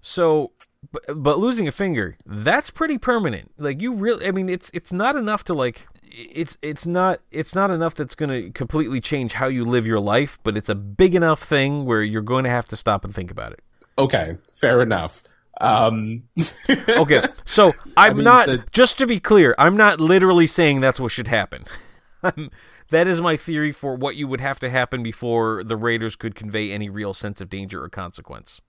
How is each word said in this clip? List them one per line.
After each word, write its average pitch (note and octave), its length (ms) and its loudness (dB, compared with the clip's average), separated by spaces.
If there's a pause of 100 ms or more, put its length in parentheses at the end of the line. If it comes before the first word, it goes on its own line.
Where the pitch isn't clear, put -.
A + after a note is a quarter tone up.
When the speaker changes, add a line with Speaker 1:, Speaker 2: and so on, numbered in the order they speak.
Speaker 1:
So, D#3 520 0 (400)
but, - 100 -12 (200)
but C#3+ 160 2
losing A3+ 280 0
a C#3+ 60 -4
finger, C#3+ 440 -4 (100)
that's C3 440 -2
pretty D#4 280 -4
permanent. D#3+ 600 -2
Like, D3 220 -6
you A#3+ 140 -6
really, G#3+ 320 -2
I G3 40 -4
mean, F#3 180 -4
it's, F3+ 260 -8
it's - 180 -10
not A3+ 240 -2
enough G#3+ 280 -4
to, F3+ 100 -4
like, B2+ 320 -4 (240)
it's, - 520 -12
it's D3 240 -8
not, F3+ 340 0 (100)
it's - 240 -8
not G3 160 0
enough E3 240 -2
that's D3 200 -8
gonna B2+ 360 -6
completely C3 500 -4
change C3 320 -4
how C3 160 -2
you B2+ 160 -2
live A#2+ 220 0
your A2 140 0
life, A2+ 440 0
but G#2+ 120 -2
it's G#2+ 120 -8
a G#2+ 60 0
big G2+ 400 2
enough E3 280 2
thing C#3+ 420 0
where A2+ 180 0
you're G#2+ 200 -4
going B2+ 220 -2
to B2 60 0
have A#2+ 180 -2
to A2 80 -12
stop G#2 280 -2
and G2 100 -10
think F2+ 160 -10
about A1 220 -12
it. - 80 -20 (380)
Speaker 2:
Okay, F#2+ 380 0 (160)
fair B2 300 2
enough. F#2+ 400 -2 (380)
Um, A2+ 640 0 (120)
<laughs> - 520 -2
Speaker 1:
Okay, D#3 340 4 (220)
so G3 280 6 (240)
Speaker 2:
I G3 120 10
Speaker 1:
I'm G#3+ 100 2
Speaker 2:
mean, - 60 0
Speaker 1:
not, A#3+ 220 8
Speaker 2:
the C3 260 -2
Speaker 1:
just A#3+ 260 4
to C4+ 80 2
be A#3 140 -2
clear, F3+ 380 6
I'm E3+ 180 6
not G#3 240 6
literally F3 460 6
saying D3 360 2
that's C3 180 2
what B2 120 -4
should A2+ 160 -8
happen. F2+ 360 -4 (300)
<laughs> - 280 -20
I'm, D#3 280 -4 (400)
that E3 180 4
is F3 120 0
my E3 160 0
theory D3+ 360 -4
for C#3 240 -8
what C3 180 -6
you C#3+ 140 -8
would C3 120 -6
have C#3 200 -6
to B2+ 100 -6
happen B2+ 320 -2
before A2+ 640 -2
the A2 120 -6
Raiders A2+ 400 -4
could A2+ 180 -10
convey G#2+ 360 -8
any G#2 200 -8
real G2+ 240 -10
sense - 260 -10
of F#2+ 80 -14
danger F#2+ 340 -12
or E2 60 -12
consequence. - 800 -16